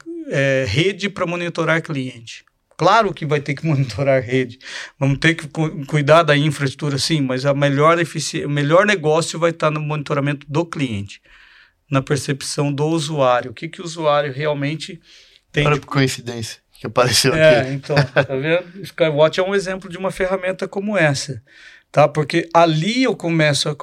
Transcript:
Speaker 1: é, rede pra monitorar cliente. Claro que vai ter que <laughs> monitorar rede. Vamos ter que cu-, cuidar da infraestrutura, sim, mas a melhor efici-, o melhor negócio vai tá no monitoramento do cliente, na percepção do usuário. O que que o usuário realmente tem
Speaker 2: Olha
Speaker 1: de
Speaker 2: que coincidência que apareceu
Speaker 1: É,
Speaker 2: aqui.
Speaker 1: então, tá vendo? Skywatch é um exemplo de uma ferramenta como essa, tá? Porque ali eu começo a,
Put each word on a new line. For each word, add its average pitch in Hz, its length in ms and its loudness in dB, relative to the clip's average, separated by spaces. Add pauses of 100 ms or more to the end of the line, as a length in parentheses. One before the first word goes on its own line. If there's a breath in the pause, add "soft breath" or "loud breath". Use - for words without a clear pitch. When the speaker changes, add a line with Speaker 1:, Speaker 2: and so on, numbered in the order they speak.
(280)
Speaker 1:
é, 135 400 0
rede 175 400 0
pra 180 160 -4
monitorar 165 560 -2
cliente. 127 640 -10 (320)
Claro 190 380 4
que - 100 -12
vai 143 160 0
ter 143 140 -6
que 139 100 -12
<laughs> - 20 0
monitorar 135 560 2
rede. 123 360 -2 (400 loud breath)
Vamos 139 200 0
ter 160 160 4
que 160 140 -12
cu-, 156 380 -4
cuidar 151 360 4
da 151 140 4
infraestrutura, 143 640 -2
sim, 151 240 0
mas 131 240 -2
a 143 80 2
melhor 143 440 4
efici-, 160 460 -4
o 147 60 -4
melhor 147 340 4
negócio 165 540 0
vai 165 160 0
tá 160 160 0
no 151 100 -4
monitoramento 143 680 -4
do 156 200 -2
cliente, 113 560 -6 (680 soft breath)
na 135 120 0
percepção 143 680 -4
do 143 140 -2
usuário. 139 680 0
O - 20 -16
que 160 160 -12
que - 100 -18
o 180 40 -12
usuário 147 460 0
realmente 147 720 -6 (500 soft breath)
tem 147 160 0
Speaker 2:
Olha 147 100 2
Speaker 1:
de 127 40 -4
Speaker 2:
que - 60 -18
coincidência 120 720 -2 (180)
que - 80 -10
apareceu 123 480 2
Speaker 1:
É, 156 260 8
Speaker 2:
aqui. 131 100 -4
Speaker 1:
então, 139 260 -2
tá 139 400 2
vendo? 175 460 -2
Skywatch 156 580 2
é - 20 4
um 190 120 0
exemplo 190 340 -4
de 170 80 -14
uma 190 140 -4
ferramenta 185 580 -2
como 208 280 -4
essa, 143 460 0 (500 loud breath)
tá? 147 160 6
Porque 151 460 -2
ali 170 480 4
eu 240 140 0
começo 160 520 0
a, 147 140 -6